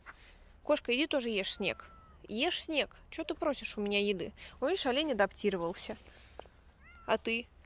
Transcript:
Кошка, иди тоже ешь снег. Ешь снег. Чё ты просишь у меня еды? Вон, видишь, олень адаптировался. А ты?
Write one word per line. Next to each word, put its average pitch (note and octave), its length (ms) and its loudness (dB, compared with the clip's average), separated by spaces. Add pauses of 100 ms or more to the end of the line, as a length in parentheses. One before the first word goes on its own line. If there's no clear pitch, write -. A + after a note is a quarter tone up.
(640)
Кошка, C#4+ 300 2
иди D4 140 4
тоже A#3+ 220 0
ешь G3 240 0
снег. - 360 -2 (380)
Ешь C4+ 360 0
снег. C#4+ 300 0 (160)
Чё D#4+ 140 -8
ты - 120 -4
просишь C#4+ 420 -2
у G#3 40 -4
меня G3+ 240 2
еды? F#3+ 280 -2 (260)
Вон, C#4 120 2
видишь, F#4+ 140 0
олень C#4 280 2
адаптировался. F#3+ 840 0 (1080)
А A3 120 2
ты? A#3 300 -2 (180)